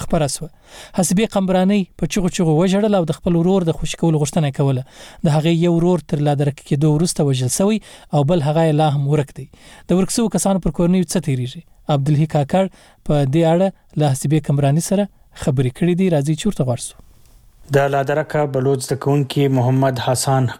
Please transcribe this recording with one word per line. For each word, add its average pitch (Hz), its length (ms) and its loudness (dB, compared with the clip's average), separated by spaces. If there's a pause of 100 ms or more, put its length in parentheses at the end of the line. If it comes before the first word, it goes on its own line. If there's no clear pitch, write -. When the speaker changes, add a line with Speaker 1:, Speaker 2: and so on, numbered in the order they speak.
Speaker 1:
خپره 151 320 0
سوه. - 160 -12 (480)
حسبي 196 380 0
قمبرانۍ 190 420 2 (240)
په 160 140 -2
چغو 185 220 0
چغو 160 200 2
وژړل 196 400 2
او - 20 2 (120)
د - 80 -16
خپل 170 180 0
ورور 180 320 2
د - 80 -4
خوشي - 240 -6
کولو 156 220 2
غوښتنه 147 260 -2
یې - 80 -8
کوله. 135 240 0 (400)
د 170 40 2 (100)
هغې 160 160 2 (100)
یو 170 140 2
ورور 175 340 2
تر 147 160 0
لادرکه 143 400 0
کېدو 151 300 2
وروسته 160 340 0
وژل 127 260 -2
سوی 202 240 0 (300)
او 147 220 2
بل 147 160 0
هغه 156 180 0
یې 156 60 2 (100)
لا 151 160 2
هم 143 160 0
ورک - 240 -2
دی. 131 100 -16 (380)
د 185 160 2
ورک - 160 -4
سوو 220 180 0
کسانو 190 300 0
پر 156 140 -6
کورنیو 180 300 2
څه 185 80 -2 (120)
تیریږي؟ 127 300 -6 (360)
عبدالحی 147 400 0
کاکړ 165 260 0 (440)
په 147 260 2
دې 165 100 2 (120)
اړه 190 120 2 (360)
له 139 120 2
حسبي 147 360 -2
قمبراني 143 400 0
سره 196 200 0 (320)
خبرې 156 340 0
کړې 175 220 0
دي. 185 160 2
راځئ 147 240 0
چې - 80 -4
ورته 135 240 -2
غوږ - 100 -6 (100)
سو. - 120 -20 (720)
Speaker 2:
د 139 180 4
لادرکه 147 480 -2 (100)
بلوچ 131 320 0
زده 143 120 -4 (100)
کوونکي 139 500 0
محمد 131 480 2
حسن 131 420 0 (140)